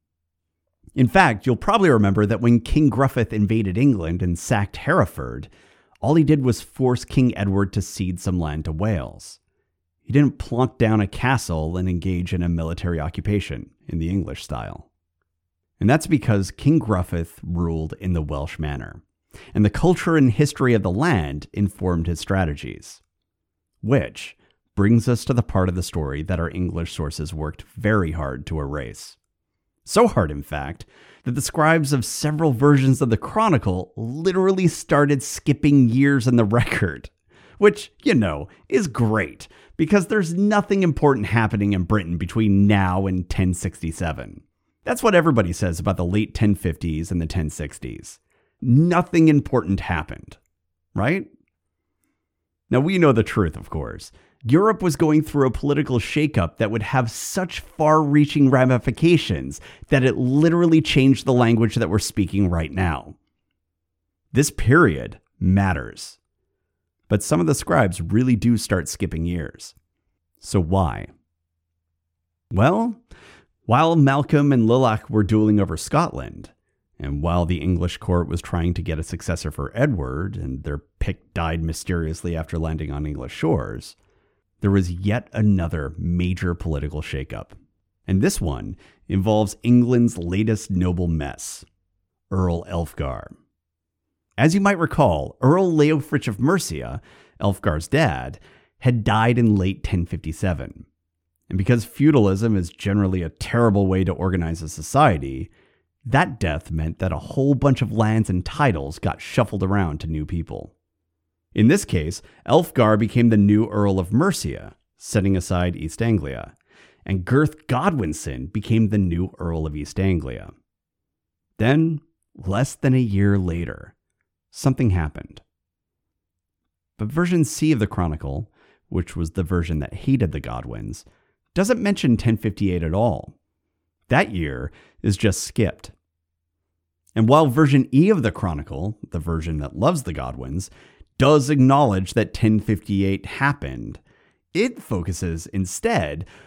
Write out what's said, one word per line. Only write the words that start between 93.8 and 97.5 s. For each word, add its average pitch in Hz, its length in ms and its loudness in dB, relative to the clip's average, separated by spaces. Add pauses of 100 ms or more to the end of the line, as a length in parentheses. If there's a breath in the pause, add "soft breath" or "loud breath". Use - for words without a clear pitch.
As 160 180 4
you 196 60 4
might 196 180 2
recall, 107 640 2
Earl 175 320 4
Leofrich 147 560 2
of 101 100 -6
Mercia, 82 640 -2 (400 soft breath)
Elfgar's 92 480 -2